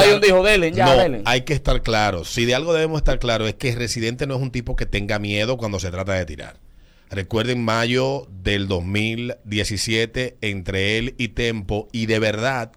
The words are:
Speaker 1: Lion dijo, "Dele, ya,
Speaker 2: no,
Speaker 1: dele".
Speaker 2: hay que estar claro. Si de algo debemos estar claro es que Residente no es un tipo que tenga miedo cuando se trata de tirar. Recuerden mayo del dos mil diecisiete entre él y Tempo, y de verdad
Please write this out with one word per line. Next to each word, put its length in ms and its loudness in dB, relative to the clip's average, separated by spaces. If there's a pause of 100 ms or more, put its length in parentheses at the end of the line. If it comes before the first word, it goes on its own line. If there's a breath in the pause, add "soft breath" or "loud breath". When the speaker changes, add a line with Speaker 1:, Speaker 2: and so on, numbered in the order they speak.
Speaker 1:
Lion 140 6
dijo, 220 6
"Dele, 280 4
ya, 140 4
Speaker 2:
no, 160 8
Speaker 1:
dele". 240 0
Speaker 2:
hay 160 2
que 120 -4
estar 280 2
claro. 420 0
Si 220 -2
de 100 2
algo 180 0
debemos 260 0
estar 200 2
claro 280 0
es 80 -4
que 200 -2
Residente 520 -4
no 80 -4
es 60 -4
un 100 -4
tipo 260 -4
que 80 -2
tenga 340 -2
miedo 380 0
cuando 220 -4
se 120 -6
trata 220 -4
de 120 0
tirar. 320 -14 (520)
Recuerden 560 -2
mayo 640 0
del 380 -2
dos 160 -2
mil 520 -4 (100)
diecisiete 960 -2
entre 560 -2
él 200 -4
y 120 -4
Tempo, 640 -4
y 120 -4
de 140 2
verdad 580 -2